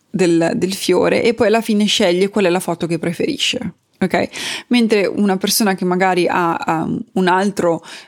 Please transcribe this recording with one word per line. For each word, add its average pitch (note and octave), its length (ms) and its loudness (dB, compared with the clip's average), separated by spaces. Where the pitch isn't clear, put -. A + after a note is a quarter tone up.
del, E3+ 460 2
del F#3 180 -2
fiore F3+ 480 2
e A#3+ 100 2
poi A3+ 140 0
alla G#3+ 140 2
fine G#3 240 0
sceglie F#3 440 2
qual G3 180 0
è - 20 4
la F3 100 2
foto E3+ 300 -4
che E3 100 -2
preferisce, - 760 -4
ok? - 280 0
Mentre A3 400 2
una G3 300 0
persona G3 400 0
che F#3 80 -4
magari F3+ 420 2
ha, E3+ 300 0
ha E3 280 -2
un F#3+ 160 0
altro F#3 560 0